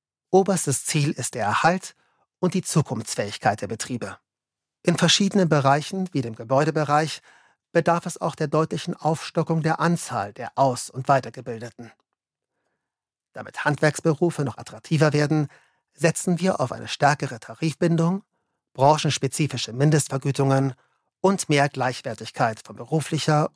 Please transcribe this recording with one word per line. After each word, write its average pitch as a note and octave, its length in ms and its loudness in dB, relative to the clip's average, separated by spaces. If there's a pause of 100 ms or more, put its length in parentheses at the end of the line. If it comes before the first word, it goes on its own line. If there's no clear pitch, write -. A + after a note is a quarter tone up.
(320)
Oberstes F3+ 520 2
Ziel D3+ 280 0
ist - 240 -6
der A2 100 -4
Erhalt E3 500 0 (440)
und F3+ 160 0
die F3+ 80 -2
Zukunftsfähigkeit A2 1000 -2
der G2+ 60 -8
Betriebe. A2 500 -8 (640)
In E3+ 160 2
verschiedenen F#3+ 500 4
Bereichen, D3 640 2
wie C#3 120 -2
dem A#2 100 -8
Gebäudebereich, D3 880 0 (500)
bedarf E3+ 360 2
es - 120 -10
auch E3 140 -4
der D#3 140 -4
deutlichen D#3+ 480 -2
Aufstockung D#3+ 680 -2
der D#3 180 0
Anzahl C3 540 -2
der - 220 -12
Aus- C3+ 340 0
und B2+ 180 -10
Weitergebildeten. A#2 840 -2 (1400)
Damit - 320 -10
Handwerksberufe D3+ 800 0
noch A2 140 -6
attraktiver D3+ 560 0
werden, D3 360 0 (440)
setzen E3 460 0
wir F#3 200 0
auf B2+ 120 -2
eine A2+ 160 -10
stärkere C#3+ 520 0
Tarifbindung, E3 840 0 (500)
branchenspezifische C#3 1000 0
Mindestvergütungen C3+ 1000 2 (480)
und F#3+ 280 2
mehr C#3+ 200 4
Gleichwertigkeit A#2+ 960 -4
von G#2 100 -18
beruflicher D3+ 800 -2